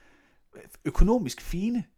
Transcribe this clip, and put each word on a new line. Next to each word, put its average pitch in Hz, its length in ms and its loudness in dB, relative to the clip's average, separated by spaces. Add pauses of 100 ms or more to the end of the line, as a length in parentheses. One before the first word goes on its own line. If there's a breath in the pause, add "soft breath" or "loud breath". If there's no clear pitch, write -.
(840 soft breath)
økonomisk 196 560 2
fine. 214 420 -4 (140)